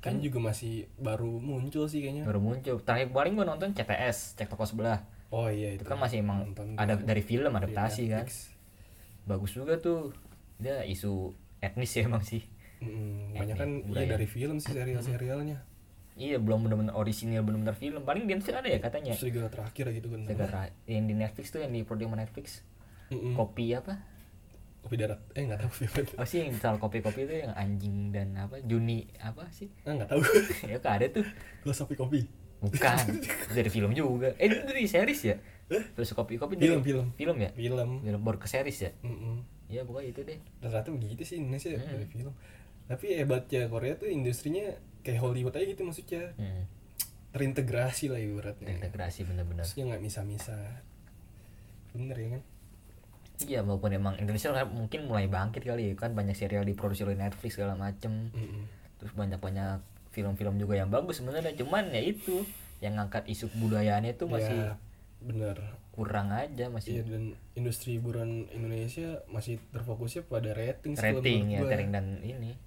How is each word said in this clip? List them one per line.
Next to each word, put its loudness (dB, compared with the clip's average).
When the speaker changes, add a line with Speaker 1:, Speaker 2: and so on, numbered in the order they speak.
Speaker 1:
Kan -2
Speaker 2:
Kan 0
Speaker 1:
juga 0
masih -2
baru 0
muncul 0
sih 0
kayaknya. -4
Speaker 2:
Baru 2
muncul. 2
Terakhir 2
kemarin 4
gue 4
nonton 0
C 0
T 0
S, 2
Cek -6
Toko -2
Sebelah. 2
Speaker 1:
Oh 2
iya, 0
Speaker 2:
Itu -6
Speaker 1:
itu. -
Speaker 2:
kan -2
masih 2
emang 2
Speaker 1:
Nonton -6
Speaker 2:
ada 4
Speaker 1:
di, 0
Speaker 2:
dari 4
film 4
Speaker 1:
di 2
Speaker 2:
adaptasi 2
kan. 2
Speaker 1:
Netflix. -10
Speaker 2:
Bagus 0
juga 2
tuh. 2
Dia -2
isu -2
etnis -2
ya 4
emang 4
sih. -2
Speaker 1:
Mm-mm, -4
banyak 0
Speaker 2:
Etnis, -2
Speaker 1:
kan, 0
iya, -2
Speaker 2:
budaya. 2
Speaker 1:
dari 2
film -2
sih -2
serial-serialnya. -2
Speaker 2:
Iya, 0
belum 4
bener-bener 4
orisinil, 2
bener-bener 2
film. -4
Paling 0
Genshin 0
ada -2
ya 4
katanya? -2
Speaker 1:
Serigala 0
Terakhir -4
gitu -4
kan. -4
Speaker 2:
Serigala 0
Tera-, -2
yang 2
di 2
Netflix 0
tuh, -4
yang -2
di 0
produksi -2
Netflix. -4
Speaker 1:
Mm-mm. 0
Speaker 2:
Kopi 2
apa? -2
Speaker 1:
Kopi -2
darat. 0
Eh, 0
nggak -2
tahu 0
sih -2
apa 2
itu. -2
Speaker 2:
Apa -2
sih 0
yang 0
soal 2
kopi-kopi 0
itu -2
yang -2
anjing 0
dan 0
apa? -4
Juni 2
apa -8
sih? -12
Speaker 1:
Ah, -2
nggak 0
tahu. 6
Speaker 2:
<laughs> -4
Ya, -4
kok 2
ada 6
tuh. 2
Speaker 1:
Filosofi -2
kopi. 2
Speaker 2:
Bukan. 4
Speaker 1:
<laughs> -2
Speaker 2:
Dari 4
film 4
juga. 4
Eh, 4
itu 6
dari 0
series 6
ya? 4
Speaker 1:
Hah? 2
Speaker 2:
Filosofi -2
kopi -2
dari 8
Speaker 1:
Film, 6
film. 4
Speaker 2:
film 0
ya? 2
Speaker 1:
Film. 0
Speaker 2:
Film, 0
baru 2
ke -8
series 0
ya? -4
Speaker 1:
Mm-mm. -4
Speaker 2:
Iya, -4
pokoknya -6
itu -8
deh. -8
Speaker 1:
Rata-rata -2
begitu -2
sih -6
Indonesia -2
Speaker 2:
Mm-mm. -2
Speaker 1:
dari -4
film. -6
Tapi -4
hebatnya 2
Korea 0
tuh -4
industrinya 0
kayak 0
Hollywood 0
aja 2
gitu -4
maksudnya. -6
Speaker 2:
Mm. -4
Speaker 1:
Terintegrasi 0
lah 0
ibaratnya. -4
Speaker 2:
Terintegrasi -4
bener-bener. -2
Speaker 1:
Maksudnya -4
nggak -4
misah-misah. -6
Bener -4
ya -4
kan? -4
Speaker 2:
Iya, 0
walaupun 2
emang 2
Indonesia 2
kan 2
mungkin -2
mulai 4
bangkit 2
kali 0
ya, 2
kan -2
banyak 2
serial 2
diproduksi 2
oleh 2
Netflix -2
segala 0
macem. -2
Speaker 1:
Mm-mm. -6
Speaker 2:
Terus -8
banyak-banyak 0
film-film 0
juga 4
yang 4
bagus 2
sebenarnya, -2
cuman 2
ya 2
itu, 2
yang 0
ngangkat 0
isu -4
kebudayaannya 4
itu -2
masih 2
Speaker 1:
Ya, 0
bener. -2
Speaker 2:
kurang 0
aja, 0
masih -2
Speaker 1:
Iya, -2
dan -2
industri -2
hiburan -2
Indonesia -4
masih -4
terfokusnya -4
pada 0
rating -2
sih -2
kalau 4
Speaker 2:
rating 6
Speaker 1:
menurut 2
Speaker 2:
ya, 4
Speaker 1:
gua. 4
Speaker 2:
rating 2
dan 2
ini. -4